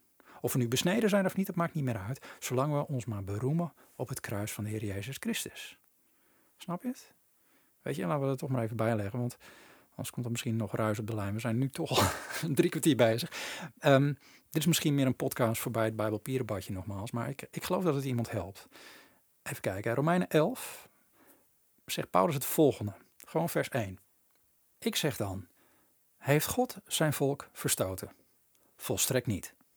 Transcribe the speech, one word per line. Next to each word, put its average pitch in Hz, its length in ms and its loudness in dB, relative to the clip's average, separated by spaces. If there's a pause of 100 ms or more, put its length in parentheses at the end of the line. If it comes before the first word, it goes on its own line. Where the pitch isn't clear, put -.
(420)
Of - 120 0
we 135 60 2
nu 120 80 2
besneden 185 420 4
zijn 196 160 4
of 185 100 0
niet, 190 120 0
dat 190 80 -8
maakt 170 180 -2
niet 151 100 -2
meer 123 140 0
uit, 101 280 -6 (140)
zolang 135 340 0
we 143 140 0
ons 127 180 -4
maar 101 180 -4
beroemen 127 500 -2 (220)
op 127 140 -6
het 131 100 -8
kruis 104 320 -6
van - 120 -6
de 104 60 -4
Heer 110 160 -4
Jezus 101 340 -6
Christus. - 580 -6 (800)
Snap 175 240 -8
je - 60 -8
het? - 260 -10 (680)
Weet 139 140 -4
je, 165 100 -4
laten 156 160 0
we 139 60 0
dat 135 100 0
toch 143 120 -6
maar 127 140 2
even 113 120 -4
bijleggen, 110 440 0
want 120 180 -4 (520)
anders - 220 -8
komt 123 140 -6
er 117 60 -2
misschien 117 240 -2
nog 113 200 -2
ruis 107 240 2
op 107 80 -6
de 110 80 -4
lijn. 101 180 -2
We 107 60 -4
zijn 113 180 0
nu 131 120 2
toch 160 200 -6
al - 200 4 (220)
<laughs> 160 240 -4
drie 170 140 6
kwartier 151 260 2
bezig. 117 360 4 (480)
Ehm, 139 260 8 (440)
dit 160 120 0
is - 40 -4
misschien 156 300 4
meer 139 100 4
een 127 100 4
podcast 123 460 0
voorbij 113 240 0
het 110 100 0
Bijbelpierenbadje 107 760 -2
nogmaals, 98 380 -6
maar 117 180 -2
ik, - 220 -10
ik - 120 -8
geloof 185 200 0
dat 160 120 2
het 139 100 -2
iemand 120 260 -2
helpt. 95 360 -6 (760)
Even - 180 -8
kijken, 101 320 -2
Romeinen 160 360 2
elf - 600 0 (1040)
zegt - 180 -4
Paulus 180 240 4
het 135 120 -2
volgende, 117 480 4 (320)
gewoon 165 240 -2
vers 151 200 -2
één. 98 300 -4 (800)
"Ik - 160 -2
zeg 139 220 0
dan, 98 300 -4 (680)
heeft 147 300 4
God - 380 0
zijn 156 280 2
volk 139 380 0
verstoten? - 600 -2 (640)
Volstrekt - 520 0
niet." - 260 -2 (240)